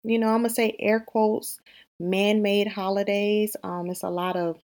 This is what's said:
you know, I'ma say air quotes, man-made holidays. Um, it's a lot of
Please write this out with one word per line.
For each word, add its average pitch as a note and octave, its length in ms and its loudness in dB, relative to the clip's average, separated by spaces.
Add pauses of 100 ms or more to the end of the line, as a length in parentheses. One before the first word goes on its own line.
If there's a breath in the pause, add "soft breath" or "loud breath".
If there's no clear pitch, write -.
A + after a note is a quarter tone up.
you A3+ 140 2
know, A3 100 2
I'ma A3+ 200 2
say A3+ 300 0
air G#3+ 220 2
quotes, A3 580 -2 (400 loud breath)
man-made G3+ 680 2
holidays. G3+ 920 0
Um, F3 280 -6
it's F3+ 120 -8
a F3+ 80 -4
lot F3+ 260 -4
of E3+ 220 -2 (160)